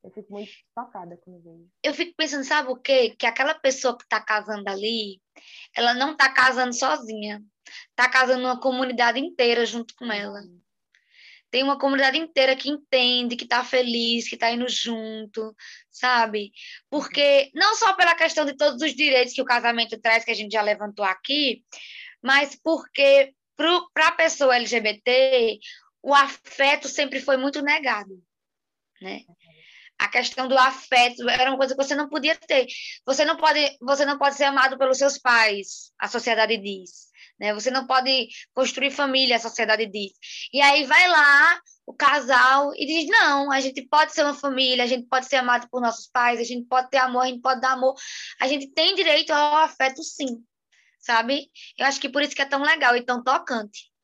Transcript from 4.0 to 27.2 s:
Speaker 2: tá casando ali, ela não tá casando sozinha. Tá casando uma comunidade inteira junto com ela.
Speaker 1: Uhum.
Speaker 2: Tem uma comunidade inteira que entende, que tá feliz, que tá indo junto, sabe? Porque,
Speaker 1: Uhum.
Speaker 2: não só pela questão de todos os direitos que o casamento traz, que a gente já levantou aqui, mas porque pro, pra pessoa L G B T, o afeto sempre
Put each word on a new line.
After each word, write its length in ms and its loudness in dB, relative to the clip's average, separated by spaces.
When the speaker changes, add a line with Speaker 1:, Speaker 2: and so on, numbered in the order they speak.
Speaker 2:
tá 120 -2
casando 480 -6
ali, 520 -6
ela 200 2
não 220 -4
tá 140 4
casando 440 2
sozinha. 680 -6
Tá 140 2
casando 360 2
uma 160 -4
comunidade 600 -2
inteira 440 0
junto 300 -8
com 180 -10
ela. 280 -10
Speaker 1:
Uhum. 200 -20
Speaker 2:
Tem 120 0
uma 160 0
comunidade 400 2
inteira 380 0
que 120 -8
entende, 680 -2
que 100 -12
tá 160 -2
feliz, 680 -2
que 80 -12
tá 140 0
indo 180 -4
junto, 840 -8
sabe? 640 -2
Porque, 540 2
Speaker 1:
Uhum. 60 -4
Speaker 2:
não 160 4
só 180 2
pela 200 4
questão 300 0
de 120 -6
todos 260 0
os 100 -2
direitos 400 2
que 80 -6
o 60 -2
casamento 540 0
traz, 240 2
que 80 -4
a 20 0
gente 180 -10
já 80 0
levantou 440 -4
aqui, 600 -2
mas 340 2
porque 760 4
pro, 380 0
pra 180 2
pessoa 440 2
L 100 -2
G 140 -2
B 200 -4
T, 600 2
o 100 -2
afeto 760 0
sempre 320 -4